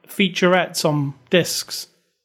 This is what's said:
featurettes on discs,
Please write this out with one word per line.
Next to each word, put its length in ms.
featurettes 760
on 280
discs, 580